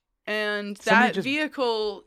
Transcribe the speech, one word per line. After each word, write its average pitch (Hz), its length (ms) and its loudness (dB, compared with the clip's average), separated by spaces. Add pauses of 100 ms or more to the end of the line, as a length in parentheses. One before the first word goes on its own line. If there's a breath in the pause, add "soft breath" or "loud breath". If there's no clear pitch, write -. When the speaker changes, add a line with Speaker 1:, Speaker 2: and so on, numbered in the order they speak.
(260)
Speaker 1:
And 208 560 -4
Speaker 2:
Somebody 226 280 6
Speaker 1:
that - 60 -4
Speaker 2:
just 196 100 -2
Speaker 1:
vehicle 240 800 -2